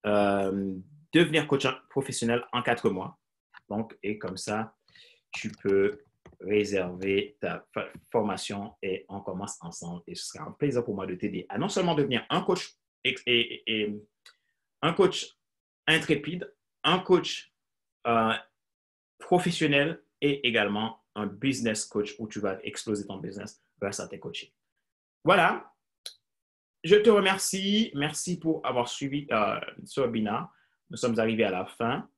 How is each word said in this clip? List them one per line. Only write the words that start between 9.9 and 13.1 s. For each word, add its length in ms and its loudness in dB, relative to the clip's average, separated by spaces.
Et 80 -12
ce 100 -10
sera 200 -12
un 60 -12
plaisir 340 0
pour 100 -4
moi 100 -6
de 100 -6
t'aider 340 -6
à 80 -6
non 100 0
seulement 280 0
devenir 340 0
un 120 0
coach 340 -2
et, 120 0